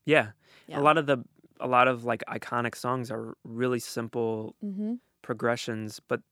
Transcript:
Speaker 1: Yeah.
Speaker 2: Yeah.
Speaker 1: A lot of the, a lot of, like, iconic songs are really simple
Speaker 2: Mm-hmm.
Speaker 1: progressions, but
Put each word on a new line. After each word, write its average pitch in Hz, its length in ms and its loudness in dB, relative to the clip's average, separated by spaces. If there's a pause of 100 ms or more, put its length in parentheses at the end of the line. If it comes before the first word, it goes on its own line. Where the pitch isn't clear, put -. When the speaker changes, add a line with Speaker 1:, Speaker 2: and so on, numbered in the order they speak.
Speaker 1:
Yeah. 135 260 6 (360)
Speaker 2:
Yeah. - 120 -6
Speaker 1:
A - 20 2
lot 151 160 8
of 156 80 2
the, 135 180 2 (360)
a 135 80 -4
lot 123 200 6
of, 123 180 0
like, 117 220 -2
iconic 117 480 -4
songs 123 360 -4
are 113 320 -8
really 123 360 -2
simple 113 840 -4
Speaker 2:
Mm-hmm. 208 320 -6 (260)
Speaker 1:
progressions, 113 840 -4
but 120 140 -2 (100)